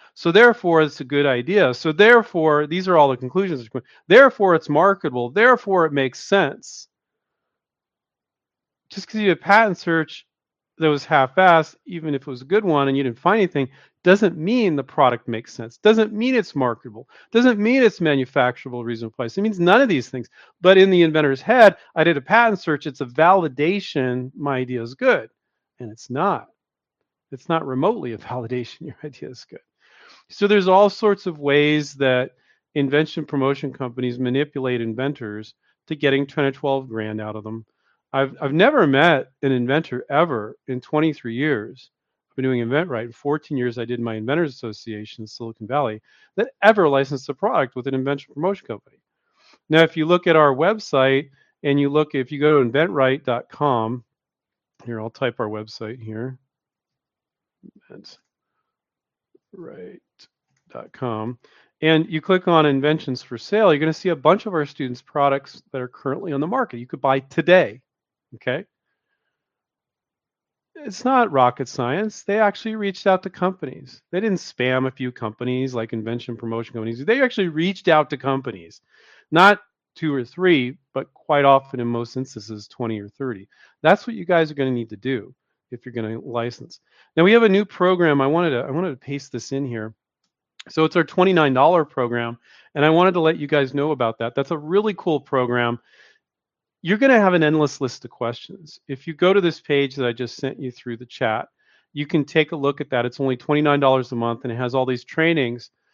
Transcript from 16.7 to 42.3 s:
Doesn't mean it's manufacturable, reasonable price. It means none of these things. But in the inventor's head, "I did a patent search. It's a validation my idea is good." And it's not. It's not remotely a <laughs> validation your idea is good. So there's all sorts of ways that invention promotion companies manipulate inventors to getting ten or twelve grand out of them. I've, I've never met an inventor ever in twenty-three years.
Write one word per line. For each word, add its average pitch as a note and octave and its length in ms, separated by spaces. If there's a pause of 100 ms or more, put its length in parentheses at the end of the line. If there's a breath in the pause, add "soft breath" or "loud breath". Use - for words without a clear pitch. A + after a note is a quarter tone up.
Doesn't A#3+ 280
mean B3 240
it's - 160
manufacturable, B2+ 840
reasonable A#2 300
price. A#2 220
It G3 40
means G#3 180
none F3+ 220
of C4 80
these C#3 200
things. B2 200 (320 soft breath)
But F#3 160
in F#3+ 120
the F3+ 120
inventor's D3+ 400
head, A3 360 (180 soft breath)
"I D#3+ 80
did D#3+ 120
a C#3 60
patent A3 380
search. D#3 280
It's C#3 140
a C3+ 40
validation C#3+ 1300
my C#3+ 220
idea B2 240
is A#2 140
good." G3 340 (500)
And A2+ 120
it's - 180
not. D3+ 380 (840)
It's - 180
not D#3+ 180
remotely C#3 460
a G#2+ 40
<laughs> - 0
validation B2 640
your - 220
idea C3+ 260
is B2+ 160
good. - 140 (680 soft breath)
So - 180
there's G3 200
all G3 220
sorts G3+ 360
of D#3+ 140
ways D3 560
that B2+ 400 (400)
invention D3 500
promotion C#3 480
companies B2 460
manipulate C3 600
inventors A2+ 760 (320)
to D#3+ 80
getting C#3 320
ten C#3+ 180
or C#3 60
twelve C3+ 360
grand G#2+ 320
out G#2+ 160
of G#2 80
them. A2 220 (480)
I've, C3+ 280
I've C#3+ 120
never G#3+ 340
met C#3 540
an C3+ 100
inventor B2+ 580
ever C#3 480 (100)
in B2+ 120
twenty-three D3+ 560
years. C3 560 (400)